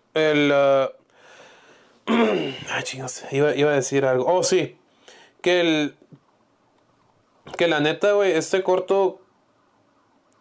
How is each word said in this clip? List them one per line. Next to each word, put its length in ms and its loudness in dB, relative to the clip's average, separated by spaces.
el, 380 2
ah, 380 4
<clears throat> 480 -20
ay, 760 -2
chingos, 480 -12
iba, 240 0
iba 160 2
a 20 0
decir 300 0
algo. 220 0
Oh, 180 2
sí. 320 -2
Que 180 2
el... 340 0
Que 120 2
la 120 0
neta, 320 0
güey, 200 2
este 300 -2
corto... 580 0